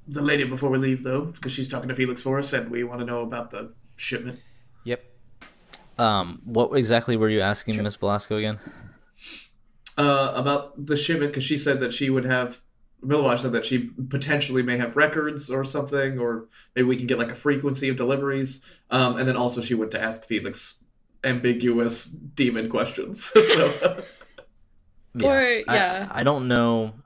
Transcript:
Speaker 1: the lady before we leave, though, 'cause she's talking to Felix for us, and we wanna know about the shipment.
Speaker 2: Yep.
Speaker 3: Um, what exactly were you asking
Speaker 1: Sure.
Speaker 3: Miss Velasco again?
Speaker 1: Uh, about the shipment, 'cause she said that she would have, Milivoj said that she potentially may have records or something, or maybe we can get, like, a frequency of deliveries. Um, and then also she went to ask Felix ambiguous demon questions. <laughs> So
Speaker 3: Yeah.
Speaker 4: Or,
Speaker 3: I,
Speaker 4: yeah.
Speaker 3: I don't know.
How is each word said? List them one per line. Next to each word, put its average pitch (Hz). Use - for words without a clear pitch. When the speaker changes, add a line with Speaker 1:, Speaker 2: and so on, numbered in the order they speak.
Speaker 1:
the 143
lady 147
before 131
we 131
leave, 131
though, 143
'cause 131
she's 131
talking 127
to 127
Felix 123
for 135
us, 139
and 117
we 120
wanna 120
know 120
about 117
the 107
shipment. -
Speaker 2:
Yep. 120
Speaker 3:
Um, 95
what 117
exactly 117
were 110
you 107
asking 104
Speaker 1:
Sure. 104
Speaker 3:
Miss 101
Velasco 101
again? 107
Speaker 1:
Uh, 139
about 139
the 147
shipment, 147
'cause 131
she 151
said 139
that 123
she 139
would 131
have, 127
Milivoj 135
said 127
that 113
she 120
potentially 135
may 123
have 117
records 151
or 135
something, 135
or 117
maybe 127
we 127
can 127
get, 123
like, 117
a -
frequency 139
of 131
deliveries. 135
Um, 123
and 131
then 127
also 123
she 117
went 110
to 110
ask 113
Felix -
ambiguous 120
demon 113
questions. -
<laughs> -
So -
Speaker 3:
Yeah. 127
Speaker 4:
Or, 269
Speaker 3:
I, 240
Speaker 4:
yeah. 190
Speaker 3:
I -
don't 135
know. 117